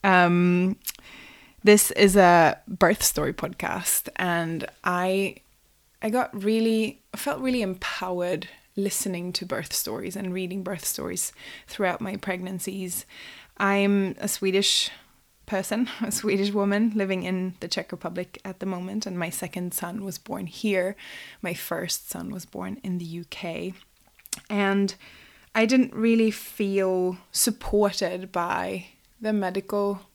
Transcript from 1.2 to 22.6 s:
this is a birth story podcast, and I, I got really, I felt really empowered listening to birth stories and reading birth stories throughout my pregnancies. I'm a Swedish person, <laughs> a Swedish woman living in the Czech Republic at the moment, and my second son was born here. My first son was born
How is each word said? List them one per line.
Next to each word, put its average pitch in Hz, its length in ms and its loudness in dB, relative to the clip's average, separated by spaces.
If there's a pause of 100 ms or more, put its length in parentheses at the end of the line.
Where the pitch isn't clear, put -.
this 208 280 8
is 196 260 6
a 175 500 8
birth - 340 4
story 151 300 0
podcast, - 840 -4
and 170 500 -2 (160)
I, 185 540 0 (640)
I 220 80 -2
got 214 340 -2
really, 220 580 2 (120)
I 208 40 -10
felt - 220 -4
really 254 220 0
empowered 185 880 -4 (280)
listening 185 560 -2
to 180 120 -6
birth - 280 -6
stories - 420 -6
and 190 180 -6
reading 185 300 -4
birth 180 220 -6
stories - 480 -4 (340)
throughout 185 320 -2
my 202 160 -6
pregnancies. 185 920 -6 (520)
I'm 196 600 2
a 202 100 -4
Swedish - 600 2 (560)
person, 214 500 -2
<laughs> - 60 -6
a 220 120 -4
Swedish 202 400 0
woman 208 420 2
living 190 280 0
in 185 360 -2
the 180 80 -8
Czech - 240 -6
Republic 180 540 -8
at 190 160 -10
the 196 40 -6
moment, 190 400 -4
and 180 140 -6
my 170 100 -2
second 180 440 -6
son 196 320 -6
was 190 120 -8
born - 280 -8
here. 190 500 -2 (460)
My 175 120 -4
first - 560 -6
son 170 200 -8
was 190 160 -10
born 190 360 -10